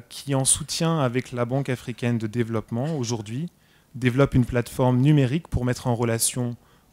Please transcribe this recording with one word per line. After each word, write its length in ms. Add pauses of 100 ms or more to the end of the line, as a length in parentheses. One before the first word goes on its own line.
qui, 260
en 80
soutien 560
avec 320
la 140
Banque 240
africaine 480
de 100
développement, 680
aujourd'hui, 520 (460)
développe 380
une 120
plateforme 540
numérique 480
pour 160
mettre 240
en 80
relation 640 (360)